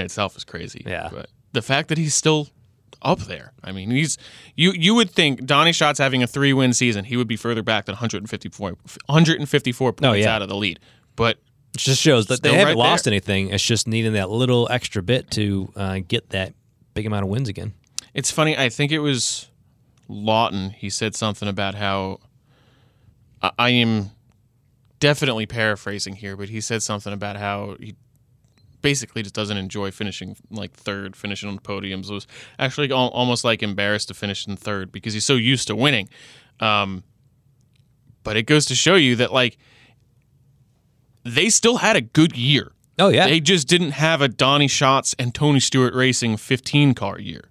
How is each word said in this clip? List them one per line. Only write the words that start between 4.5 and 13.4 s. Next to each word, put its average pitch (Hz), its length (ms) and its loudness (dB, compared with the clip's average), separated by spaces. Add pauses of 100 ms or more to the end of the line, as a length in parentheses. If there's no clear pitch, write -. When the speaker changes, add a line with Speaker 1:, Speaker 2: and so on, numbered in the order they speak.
Speaker 1:
you, 175 160 4
you 185 240 2
would 233 140 4
think 135 360 0
Donnie 147 260 4
Schatz 147 260 2
having 131 240 2
a 120 40 2
three-win 135 480 2
season, 110 320 0
he 123 100 -4
would 123 120 -2
be 113 80 -4
further 113 260 -4
back 107 240 -2
than 101 80 -8
a - 20 -12
hundred 110 260 -6
and 107 60 -14
fifty-four, 98 460 -10 (340)
hundred 160 300 4
and 143 100 -6
fifty-four 127 420 0
Speaker 2:
Oh, - 20 -4
Speaker 1:
points 110 340 2
Speaker 2:
yeah. 113 80 2
Speaker 1:
out 107 80 -2
of 107 60 -8
the 101 80 -6
lead. 101 240 -4 (360)
But 113 220 0 (360)
Speaker 2:
it 135 40 -8
just 135 240 2
shows 123 240 6
that 127 160 -2
they 143 80 2
Speaker 1:
still 147 80 6
Speaker 2:
haven't 196 180 4
Speaker 1:
right 120 140 4
Speaker 2:
lost 170 140 0
Speaker 1:
there. 117 80 2
Speaker 2:
anything. 98 380 0